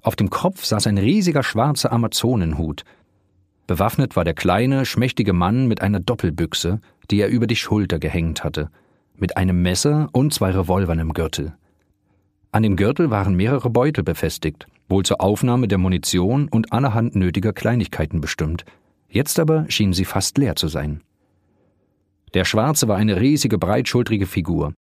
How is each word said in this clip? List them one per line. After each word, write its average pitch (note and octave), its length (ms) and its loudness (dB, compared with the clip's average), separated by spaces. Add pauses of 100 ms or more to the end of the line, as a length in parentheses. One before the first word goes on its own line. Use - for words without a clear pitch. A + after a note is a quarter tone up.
Auf A2+ 120 0
dem G2+ 160 0
Kopf - 340 -4
saß G#2+ 220 0
ein G2+ 120 2
riesiger D3+ 440 2
schwarzer B2+ 480 0
Amazonenhut. F#2+ 920 -2 (800)
Bewaffnet F2+ 480 0
war F2 100 2
der D#2+ 100 0
kleine, B2 520 2
schmächtige A#2 460 0
Mann G2+ 340 2
mit A2+ 160 0
einer G2 180 2
Doppelbüchse, A#2 800 -2 (300)
die G#2 100 2
er G2 80 2
über A2+ 180 2
die A2 100 0
Schulter G2 420 0
gehängt D#2+ 460 -2
hatte, D#2+ 260 -4 (460)
mit F2+ 200 -4
einem F#2 260 2
Messer D3 500 0
und C#3+ 200 2
zwei F#2+ 180 0
Revolvern F2+ 480 0
im D#2+ 140 -2
Gürtel. D#2+ 420 -4 (1000)
An A2 100 2
dem G#2 140 2
Gürtel B2 340 2
waren G2 240 0
mehrere A#2 340 0
Beutel A#2+ 360 0
befestigt, - 600 -4 (220)
wohl F#2+ 160 2
zur - 160 0
Aufnahme A#2+ 480 0
der G2 100 2
Munition F2+ 680 0
und A2+ 240 0
allerhand A#2+ 420 0
nötiger F#2+ 380 0
Kleinigkeiten F2 680 -2
bestimmt. D#2+ 440 -4 (460)
Jetzt - 280 -2
aber D#3 300 2
schienen G2 240 2
sie F2 120 0
fast - 340 -2
leer B2 180 2
zu E2+ 120 -2
sein. D2 340 -6 (1300)
Der F#2 100 2
Schwarze A#2 440 0
war G2+ 80 2
eine G2+ 240 2
riesige, C3 380 2
breitschultrige A2 680 0
Figur. D#2 540 -2